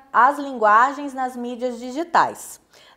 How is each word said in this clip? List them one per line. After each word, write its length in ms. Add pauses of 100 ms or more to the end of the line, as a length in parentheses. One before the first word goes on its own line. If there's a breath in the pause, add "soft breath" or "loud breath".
(120)
as 260
linguagens 760
nas 240
mídias 440
digitais. 800 (380 soft breath)